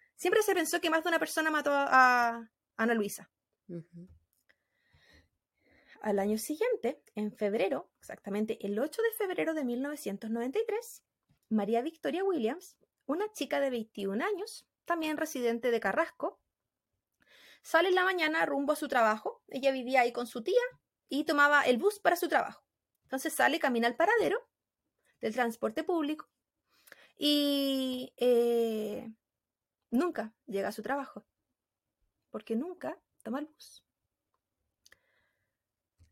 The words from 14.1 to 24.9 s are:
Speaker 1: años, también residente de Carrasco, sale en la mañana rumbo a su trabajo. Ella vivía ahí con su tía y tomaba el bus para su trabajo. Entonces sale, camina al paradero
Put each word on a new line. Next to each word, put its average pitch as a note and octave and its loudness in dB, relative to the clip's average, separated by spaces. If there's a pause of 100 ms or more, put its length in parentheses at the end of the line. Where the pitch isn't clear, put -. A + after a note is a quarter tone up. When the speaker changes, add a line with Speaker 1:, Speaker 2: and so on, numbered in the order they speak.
Speaker 1:
años, G4+ -6 (180)
también D#4 -2
residente A#3+ -2
de A3+ 2
Carrasco, C#4+ -2 (1200)
sale F4 2
en F4+ 4
la F4+ 4
mañana E4 0
rumbo C#4+ 0
a D4 -4
su D4+ -6
trabajo. A3+ 0
Ella C4+ 0
vivía C4 2
ahí A#3+ -2
con A#3+ -6
su A3+ -8
tía G#4+ 2 (480)
y C#4+ -2
tomaba D4 4
el B3+ 2
bus G4 0
para - 2
su E4+ -2
trabajo. - -2 (380)
Entonces C4+ -6
sale, C4+ 2
camina A#3+ 2
al A#3+ -2
paradero G4+ 2 (720)